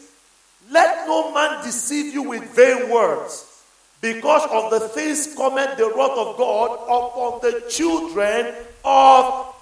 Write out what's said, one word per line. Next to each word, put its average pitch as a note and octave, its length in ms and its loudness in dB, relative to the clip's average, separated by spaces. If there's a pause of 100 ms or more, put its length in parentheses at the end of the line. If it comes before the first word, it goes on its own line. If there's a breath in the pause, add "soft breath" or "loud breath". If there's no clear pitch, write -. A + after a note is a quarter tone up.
(680)
"Let E4 380 2
no D#4+ 260 -2
man D4+ 300 -2
deceive C#4+ 500 -6
you C#4 100 -4
with A#3 200 -8 (100)
vain B3+ 360 4
words, - 760 -2 (380)
because C4 500 2
of A3 180 -2
the A3 200 -2
things D4 440 -6
cometh C4+ 440 -2
the A3 120 2
wrath C4+ 280 0
of G#3+ 200 -6
God A#3 360 0 (100)
upon B3 580 -2
the A#3 280 -2
children A#3+ 840 -2 (300)
of C4+ 800 4